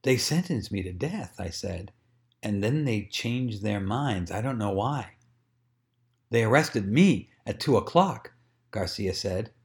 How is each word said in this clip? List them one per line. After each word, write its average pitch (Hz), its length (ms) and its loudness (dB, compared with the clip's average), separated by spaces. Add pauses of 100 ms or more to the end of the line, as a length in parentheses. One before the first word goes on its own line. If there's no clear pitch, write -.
"They 131 140 4
sentenced 156 540 0
me 98 140 -2
to 90 80 -8
death," 156 480 -6
I 90 100 -4
said, 92 420 -8 (480)
"and 101 220 -2
then 143 220 0
they 110 180 0
changed 117 600 -4
their 104 180 -2
minds. 101 500 -2
I 98 100 -4
don't 127 180 -4
know 101 120 -2
why." 110 460 -2 (1120)
"They 117 140 4
arrested 120 420 2
me 131 440 4 (140)
at 110 140 -6
two 131 180 4
o'clock," 170 560 2 (380)
Garcia 95 420 -4
said. 95 400 -4 (120)